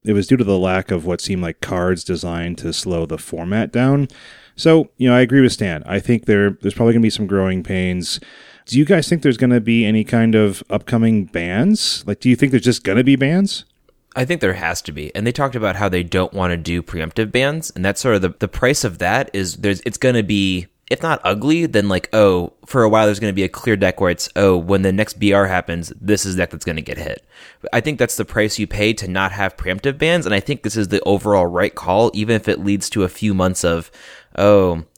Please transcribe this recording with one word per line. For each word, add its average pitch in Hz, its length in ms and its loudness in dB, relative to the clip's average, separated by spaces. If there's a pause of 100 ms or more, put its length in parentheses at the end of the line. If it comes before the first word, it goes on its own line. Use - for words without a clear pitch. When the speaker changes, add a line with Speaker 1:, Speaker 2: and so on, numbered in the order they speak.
Speaker 1:
it 107 80 0
was 101 140 2
due 131 100 4
to 123 80 2
the 98 140 2
lack 92 320 0
of 135 160 -2
what 87 140 -2
seemed 95 200 -4
like 85 200 -6
cards 90 440 -2
designed 85 540 -6
to 82 140 -8
slow 87 340 -4
the 165 100 -8
format - 560 -6
down. 143 360 2 (480)
So, 160 420 4
you 127 100 2
know, 123 80 6
I 123 40 6
agree 127 200 4
with 127 120 4
Stan. 85 340 -6
I 98 140 -4
think 117 260 -2
there, 101 240 4 (100)
there's 101 140 -2
probably 117 180 4
gonna 117 100 4
be 110 80 2
some 104 180 -4
growing 95 340 0
pains. 92 580 -4 (460)
Do 123 120 0
you 151 60 6
guys 165 240 2
think 170 140 0
there's 131 140 4
gonna 123 240 4
be 117 240 2
any 107 200 2
kind 113 300 2
of 104 340 2
upcoming 113 580 0
bans? 98 800 0
Like, 104 140 -4
do - 80 0
you 123 80 6
think 143 140 2
there's 127 140 2
just 120 200 0
gonna 107 200 2
be 135 120 4
bans? 165 480 0 (520)
Speaker 2:
I 127 80 -2
think 165 160 -2
there 95 140 2
has 87 280 -6
to 80 100 -12
be. 73 220 -12
And 101 120 -4
they 123 60 0
talked 135 240 -4
about 104 200 -2
how 101 120 -2
they 90 140 0
don't 90 320 -2
wanna 90 220 -2
do 85 260 -4
preemptive 85 500 -4
bans, 143 420 -2
and 90 100 -4
that's 101 160 -2
sort 117 160 2
of 95 60 0
the, 90 160 0
the 101 100 -2
price - 360 -2
of 90 140 -6
that 107 340 -2
is 95 260 -6
there's, 101 280 -2
it's 113 120 -8
gonna 120 260 2
be, 95 420 -2 (220)
if - 140 -2
not 160 220 -2
ugly, 139 420 0
then, 104 220 0
like, 92 240 -2
oh, 95 400 4 (140)
for 127 160 0
a 110 60 6
while 110 180 4
there's 104 140 0
gonna 107 120 -2
be 95 120 -2
a 92 40 -2
clear - 280 -2
deck 95 240 0
where 92 100 2
it's, - 260 -4
oh, 95 200 4
when 92 260 0
the 95 100 2
next 104 260 -2
B 101 140 2
R 98 140 4
happens, 87 540 -4
this 101 260 0
is 92 100 -4
the 92 60 0
deck 85 80 -4
that's 80 140 -14
gonna 80 160 -4
get - 180 -10
hit. - 260 -10 (480)
I 117 80 0
think 143 180 -4
that's 120 180 -2
the 107 80 -4
price 107 340 -2
you 104 80 -4
pay 104 280 0
to 101 140 -10
not 95 240 -2
have 98 240 -4
preemptive 120 420 -4
bans, 160 280 0
and 208 80 0
I 196 60 0
think 143 220 -6
this 113 140 -6
is 104 120 0
the 98 160 0
overall 101 420 2
right 87 280 0
call, 101 400 2
even 107 220 0
if 104 120 -6
it - 160 -2
leads 101 260 -2
to 101 140 0
a 90 40 0
few 104 260 -4
months 92 300 0
of, 85 260 -2 (460)
oh, 92 480 4 (140)